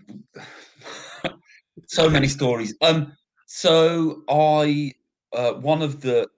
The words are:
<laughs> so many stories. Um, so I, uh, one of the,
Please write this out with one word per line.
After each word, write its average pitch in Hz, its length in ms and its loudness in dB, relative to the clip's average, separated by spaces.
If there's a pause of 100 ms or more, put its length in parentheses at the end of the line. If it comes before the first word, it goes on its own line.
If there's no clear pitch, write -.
(340)
<laughs> - 1500 -16
so 160 220 2
many 139 200 2
stories. 120 520 -2
Um, 160 320 2 (340)
so 165 800 0
I, 151 640 2 (400)
uh, 120 220 0
one 156 280 -2
of 139 180 -6
the, 120 380 0